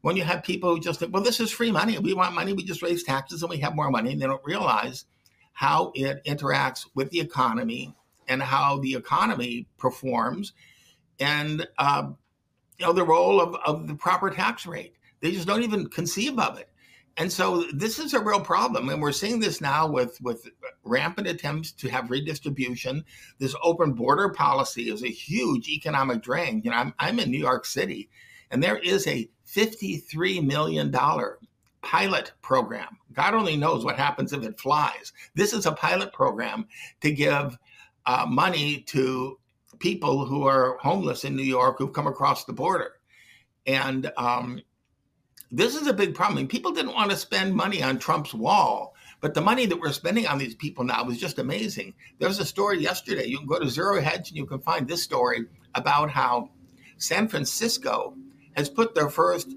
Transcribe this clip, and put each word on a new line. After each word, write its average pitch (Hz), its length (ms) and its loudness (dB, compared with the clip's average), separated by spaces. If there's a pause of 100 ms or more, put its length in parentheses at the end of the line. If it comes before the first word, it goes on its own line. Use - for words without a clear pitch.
when 175 160 0
you 180 60 0
have 160 200 0
people 180 300 0
who 165 80 0
just 170 180 -4
think, 170 140 -4
"Well, 196 100 2
this 240 160 2
is 226 120 -2
free 233 200 0
money. 190 280 2
We 190 140 0
want 185 220 0
money. 190 180 -2
We 185 100 -4
just 180 180 -8
raise 170 220 -2
taxes 139 400 -4
and 170 60 -4
we 165 100 -6
have 147 160 -2
more 143 160 0
money." 120 220 0
And 147 80 -4
they 131 60 0
don't 135 180 -2
realize 127 600 0 (480)
how 151 420 2
it 135 300 -2
interacts 143 600 0 (100)
with 135 160 0
the 170 80 -2
economy 127 760 0 (360)
and 131 140 0
how 139 360 2
the 135 140 -2
economy 123 720 -2 (120)
performs 127 760 -2 (640)
and, 147 480 0 (120)
uh, 143 320 2 (680)
you 180 80 -6
know, 170 60 6
the 180 120 4
role 180 360 6
of, 170 160 2 (100)
of 156 220 0
the 151 80 -6
proper 170 340 2
tax 208 360 -2
rate. 90 300 -12 (260)
They 165 100 0
just 180 160 -4
don't 214 160 2
even 214 240 0
conceive 226 500 -2
of - 220 0
it. - 100 -18 (460)
And 185 160 -2
so 180 320 2 (100)
this 220 240 -2
is 302 160 -4
a 254 60 2
real 208 220 2
problem. 175 480 0
And 151 120 -2
we're 143 100 2
seeing 220 280 -2
this 190 220 0
now 147 260 2
with, 127 340 0
with 120 260 -6 (360)
rampant 160 440 0
attempts 156 440 -4
to - 180 -8
have 123 220 -4
redistribution, 135 920 -4 (360)
this 135 240 -2
open 165 300 4
border 143 360 4
policy 135 600 2
is 107 140 -4
a 127 40 -4
huge 156 600 -2
economic 135 540 -2
drain. 123 420 -2
You 120 80 -2
know, 117 60 0
I'm, 139 220 -2
I'm 214 200 0
in 123 120 0
New 135 80 -2
York 127 260 0
City, - 440 -4 (420)
and 123 100 2
there 208 160 2
is 185 300 0
a 139 220 -2 (160)
fifty-three 190 960 -2
million 147 500 0
dollar 127 480 0 (420)
pilot 185 600 0
program. 113 560 0 (160)
God 175 200 2
only 185 240 2
knows 143 260 2
what 131 120 -2
happens 139 380 0
if 135 100 -4
it 110 160 -10
flies. - 540 0 (200)
This 202 200 2
is 202 120 -2
a 151 60 4
pilot 180 420 0
program 110 540 -2 (340)
to 151 100 4
give, 143 460 2 (480)
uh, 127 220 2
money 147 600 2
to 131 520 0 (400)
people 139 460 0
who 139 200 0
are 131 320 6
homeless 165 460 0
in 139 120 -4
New 135 80 -2
York 127 340 4
who've 143 160 -2
come 151 140 -2
across 139 380 0
the 120 80 -10
border. 143 400 -2 (720)
And, 131 520 0
um, 123 440 -2 (880)
this 220 260 0
is 302 120 -2
a 247 60 4
big 190 200 2
problem. 196 240 0
I 135 40 -2
mean, 135 80 -4
people 302 240 -2
didn't 294 200 -4
want 208 180 0
to 185 60 0
spend 190 380 -2
money 185 260 0
on 131 180 0
Trump's 160 340 -2
wall, 123 640 2 (260)
but 151 120 -2
the 156 60 2
money 233 260 4
that 180 140 0
we're 147 140 -2
spending 196 340 0
on 143 100 0
these 123 180 -4
people 143 280 -6
now 120 240 0
is 120 100 -4
just - 220 -6
amazing. 135 540 -4 (260)
There's 190 200 0
a 165 60 -2
story 202 340 0
yesterday. - 480 -2
You 131 100 -2
can 143 100 -10
go 165 120 0
to 143 100 0
Zero 175 320 2
Hedge 165 280 -2
and 156 80 -12
you 143 80 -6
can 135 140 -8
find 160 280 -2
this 165 160 -4
story 120 420 0 (300)
about 147 340 2
how 127 400 0 (480)
San 208 320 0
Francisco 147 840 -2 (440)
has 143 100 0
put 226 260 0
their 151 160 2
first 175 480 2